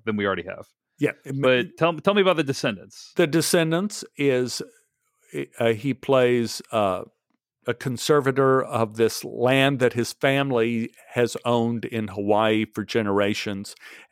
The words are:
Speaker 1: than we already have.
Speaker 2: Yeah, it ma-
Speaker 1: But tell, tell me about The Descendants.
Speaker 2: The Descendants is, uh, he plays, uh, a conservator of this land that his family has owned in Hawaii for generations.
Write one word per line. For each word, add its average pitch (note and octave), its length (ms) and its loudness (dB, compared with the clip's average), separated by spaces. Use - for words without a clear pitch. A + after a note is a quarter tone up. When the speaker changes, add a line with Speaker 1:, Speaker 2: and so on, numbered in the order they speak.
Speaker 1:
than G#2+ 120 -2
we G2+ 100 0
already F#2 160 -2
have. F2+ 240 -14
Speaker 2:
Yeah, C#3+ 120 0
it C3+ 100 -10
ma- C3+ 140 0
Speaker 1:
But B2 300 0
tell, E3+ 160 2
tell F3+ 200 0
me G3+ 80 2
about F#3 140 4
The D#3 80 -2
Descendants. B2 720 -6
Speaker 2:
The C#3 100 4
Descendants E3 760 0
is, B2+ 440 0
uh, A#2 160 2
he B2+ 200 -2
plays, B2 680 2
uh, G2 340 -2
a A#2+ 60 -2
conservator C3 880 2
of A2+ 320 -2
this A2+ 280 0
land C3 560 0
that B2 140 2
his A#2+ 200 -4
family A#2+ 800 0
has A#2+ 220 0
owned A#2 380 0
in A2 260 -6
Hawaii G#2+ 560 2
for - 200 -8
generations. G2+ 920 -2